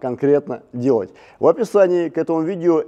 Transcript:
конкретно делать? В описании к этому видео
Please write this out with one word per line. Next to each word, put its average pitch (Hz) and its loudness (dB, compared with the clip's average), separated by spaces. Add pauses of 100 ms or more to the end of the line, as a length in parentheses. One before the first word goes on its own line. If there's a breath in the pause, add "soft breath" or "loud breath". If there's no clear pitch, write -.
конкретно 131 -2 (100)
делать? 120 -2 (280 loud breath)
В - 0
описании 180 2
к 135 -12
этому 160 -2
видео 165 0